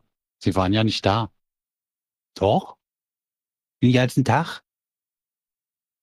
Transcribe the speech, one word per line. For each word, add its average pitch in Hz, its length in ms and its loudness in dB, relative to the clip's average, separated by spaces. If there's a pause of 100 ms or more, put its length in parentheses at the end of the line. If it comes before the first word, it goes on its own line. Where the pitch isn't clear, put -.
(380)
Sie 95 180 -2
waren 92 160 0
ja 110 120 2
nicht 107 220 -2
da.“ 104 240 0 (1040)
„Doch? 110 420 -2 (1040)
Den 123 120 4
ganzen 127 300 2
Tag?“ 135 380 -2 (1400)